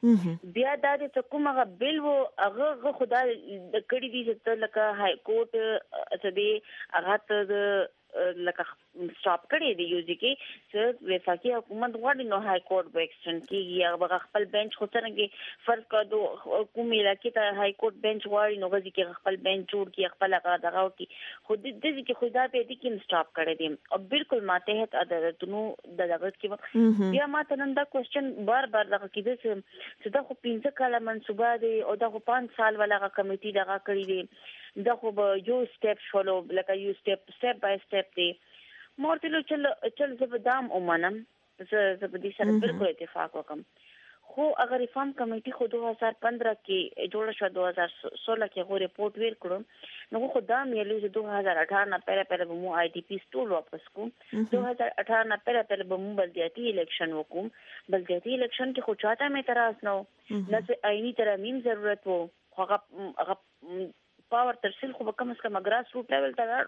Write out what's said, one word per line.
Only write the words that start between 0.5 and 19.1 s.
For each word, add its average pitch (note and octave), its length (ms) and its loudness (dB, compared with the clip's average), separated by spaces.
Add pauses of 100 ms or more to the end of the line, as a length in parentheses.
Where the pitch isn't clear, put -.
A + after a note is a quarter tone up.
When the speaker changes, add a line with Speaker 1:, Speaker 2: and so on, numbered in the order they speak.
Speaker 2:
دا C#4+ 220 2
دی C#4+ 100 -4
چې C4 140 -2 (100)
کوم D4 180 0
هغه B3+ 160 2
بل A3+ 340 -2
و، C#4+ 280 2 (120)
هغه، G#3+ 340 2
هغه C4+ 200 -2
خو C4 120 -2
دا B3 200 2
د G3+ 520 -4 (160)
کړي B3+ 180 0
دي A#3+ 160 -4
چې A3+ 80 0 (100)
ته A3+ 100 2
لکه G#3+ 380 0
های G3+ 220 2
کورټ، A3+ 420 0
اه، - 600 -2
څه G3 140 -2
دی، G#3 320 0 (320)
هغه F3+ 220 2
ته G#3 280 0
د، G3 80 -2
اه، G3+ 840 0
لکه F3 280 -2 (280)
سټاپ F3 600 -2
کړی D4+ 220 2
دی F3 100 -2
یو F3 160 0
ځای E3+ 220 -4
کې B3 100 2 (400)
چې G#3 60 -2 (320)
وفاقي F3+ 440 0
حکومت A3+ 420 -4
غواړي، C4 360 0
نو G3 60 4
های G3 220 2
کورټ F#3 320 0
به E3 80 0
ایکسټینډ E3 440 -4
کېږي، F3+ 380 -2
یا E3+ 140 2
به F3 220 2
خپل G#3 260 -2
بینچ G#3+ 320 -2
خو G#3 100 -4
څرنګه G#3+ 420 -2 (360)
فرض A3+ 180 2 (100)
کړه، G#3+ 120 6
د G3+ 100 -4 (600)
کومې A#3 260 2
علاقې G3 300 2
ته G#3+ 260 2
های G3+ 160 2
کورټ G#3+ 220 0
بینچ G#3+ 320 -2
غواړي، G#3 320 2
نو F#3+ 80 -2
هغه G3 140 2
ځای F#3 160 -8
کې F3+ 160 0